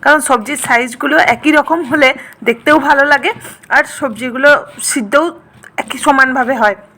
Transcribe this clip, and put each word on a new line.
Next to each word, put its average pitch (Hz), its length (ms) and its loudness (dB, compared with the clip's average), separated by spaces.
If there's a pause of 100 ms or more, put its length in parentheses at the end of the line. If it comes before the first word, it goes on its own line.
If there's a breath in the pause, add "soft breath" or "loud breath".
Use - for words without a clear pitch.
কারণ 294 160 4 (100)
সবজির 262 380 -2
সাইজগুলো 254 480 -2 (200)
একই 294 220 0
রকম 311 220 -2 (120)
হলে 285 180 2 (380 loud breath)
দেখতেও 262 300 2 (100)
ভালো 277 160 4 (100)
লাগে 285 180 -2 (440 loud breath)
আর 294 80 4 (160)
সবজিগুলো 254 500 -2 (400)
সিদ্ধও 277 360 0 (560)
একই - 240 -10
সমানভাবে 262 560 2
হয়। 208 160 2 (200)